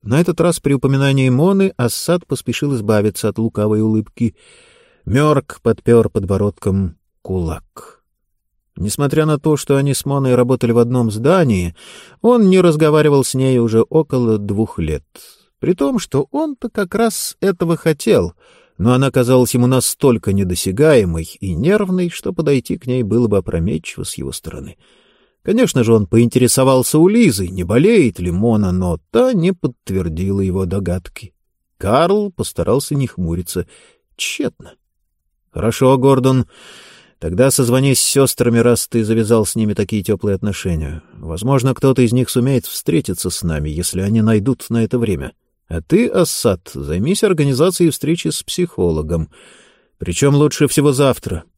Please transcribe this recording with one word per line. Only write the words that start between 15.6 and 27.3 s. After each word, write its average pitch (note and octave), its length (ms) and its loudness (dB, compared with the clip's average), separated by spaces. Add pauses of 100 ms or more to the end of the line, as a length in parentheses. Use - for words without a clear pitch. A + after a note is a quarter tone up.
том, C#4 220 -2
что C#3 340 -4
он-то C#4+ 380 -6
как G3 240 -6
раз - 460 -4
этого F3 380 -2
хотел, D3 560 0 (440)
но A#2 160 2
она C3 180 2
казалась B2+ 420 2
ему B2 140 2
настолько B2 680 0
недосягаемой F#2+ 1040 0
и F#2+ 140 -6
нервной, F#3 560 -2
что - 240 -8
подойти D3+ 440 -2
к - 100 -12
ней B2+ 160 -2
было A2+ 240 0
бы G2+ 100 2
опрометчиво E2+ 680 -4
с - 120 -10
его - 160 -10
стороны. - 460 -14 (680)
Конечно G3 400 2
же, A2+ 100 4
он G#2 140 2
поинтересовался B2+ 920 2
у E3+ 80 6
Лизы, E3 400 2